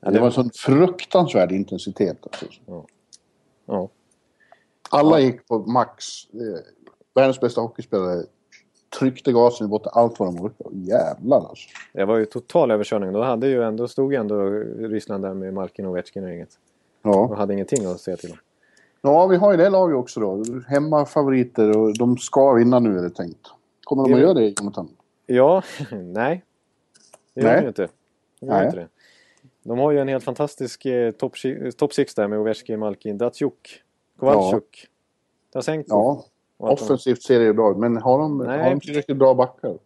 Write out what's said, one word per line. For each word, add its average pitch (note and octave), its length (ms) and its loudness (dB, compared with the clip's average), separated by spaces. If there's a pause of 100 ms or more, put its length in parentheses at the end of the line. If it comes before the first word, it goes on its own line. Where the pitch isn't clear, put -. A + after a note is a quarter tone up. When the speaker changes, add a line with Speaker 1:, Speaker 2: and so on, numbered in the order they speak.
Speaker 1:
Ja, - 80 -6
Speaker 2:
Det G2 60 0
Speaker 1:
det G#2+ 60 6
Speaker 2:
var A#2+ 60 4
en A#2+ 60 2
sån B2 220 -2
fruktansvärd C#3+ 960 2
intensitet, F#2+ 720 -4
alltså. - 240 -14 (200)
Speaker 1:
Ja. F2 180 -16 (840)
Ja. G2 220 -6 (1000)
Speaker 2:
Alla D3+ 300 6
Speaker 1:
Ja. C3+ 60 4
Speaker 2:
gick B2 220 -4
på A#2 100 -2
max. A2 460 -2 (300)
Eh, G#2+ 260 -10 (540)
världens C3 260 4
bästa A#2+ 200 0
hockeyspelare F#2+ 640 -4 (760)
tryckte C3 340 -2
gasen A#2+ 340 4
i G2 40 -6
botten, G#2+ 240 -4
allt A#2 260 2
vad F#2+ 80 0
de F2 160 -8
orkade. - 320 -12
Jävlar, G#2+ 600 -2 (120)
alltså. - 200 -20 (240)
Speaker 1:
Det G2 120 -4
var A2 120 0
ju A2 80 0
total B2 460 -2
överkörning. G#2 420 -2
Då G#2 100 -2
hade B2 260 -2
ju B2 140 0
ändå, A2+ 260 -4
stod C#3 240 -4
ju C#3 60 -2
ändå G#2 220 -4 (380)
Ryssland G#2 460 -8
där F#2+ 100 -8
med F#2+ 200 -10
Malkin, G2 320 -10
Ovechkin F#2 380 -8
och F#2 60 -10
inget. E2+ 280 -16 (440)
Speaker 2:
Ja. G3 240 4
Speaker 1:
Och G#2+ 100 -6
hade G2+ 180 -2
ingenting G2 300 -4
att F2+ 160 -6
säga F2+ 160 -8
till E2+ 140 -16
om. D#2+ 60 -20 (680)
Speaker 2:
Ja, D#3 240 6
vi F#3+ 100 4
har G3+ 140 4
ju F#3 60 4
det F3 140 6
laget F#3 260 2
också - 240 -6
då. G2+ 220 -4 (260)
Hemmafavoriter C#3 1080 2
och A2 200 2
de A#2+ 180 2
ska C3+ 360 4
vinna A#2+ 260 6
nu, G#2+ 200 2
är F2 40 -4
det F2 80 -4
tänkt. F2 300 -12 (440)
Kommer C3+ 180 -2
de B2+ 80 2
Speaker 1:
Det B2+ 60 6
Speaker 2:
att C3 60 6
göra F3 120 6
det, A2 260 2
Jonathan? G2+ 280 -8 (380)
Speaker 1:
Ja, D3 360 4 (160)
<laughs> C3+ 120 -12
nej. A2 540 -6 (920)
Det B2+ 60 -8
gör C#3+ 80 2
Speaker 2:
Nej. - 80 4
Speaker 1:
de F#3 60 2
ju C#3 60 -4
inte. G2 200 -6 (520)
De C3 60 -14
gör B2 80 -2
Speaker 2:
Nej. F#2+ 120 2
Speaker 1:
inte F2+ 120 -4
det. E2+ 100 -14 (720)
De A#2 160 -6
har C#3+ 120 2
ju D3 80 2
en C3+ 100 -2
helt C3 160 -4
fantastisk, C3+ 640 -8
eh, B2 240 0
topp B2 280 -8
si-, C3 340 -8
topp D3 200 -4
six - 220 -4
där G#2 140 -2
med G#2+ 100 -4
Ovechkin, G#2+ 400 -6
Malkin, G#2 400 -8
Datsjuk, - 640 -8 (360)
Kovalchuk, G#2 460 2 (180)
Speaker 2:
Ja. - 60 -20 (640)
Speaker 1:
Tarasenko. D3 380 -6
Speaker 2:
Ja. A2+ 340 0 (320)
Speaker 1:
Och A2+ 160 -2
att D3 60 2
de A#2 60 -8
Speaker 2:
Offensivt B2+ 380 -2
ser B2 160 4
det A#2 60 4
ju G#2+ 80 4
bra G#2+ 180 4
ut, F#2+ 60 -2
men A#2 200 0
har B2+ 220 2
de, D3+ 200 -2
Speaker 1:
Nej. C3 240 -4
Speaker 2:
har - 80 2
de C#3+ 100 -2
tillräckligt D3 360 -6
bra C3 180 6
backar? B2 520 -2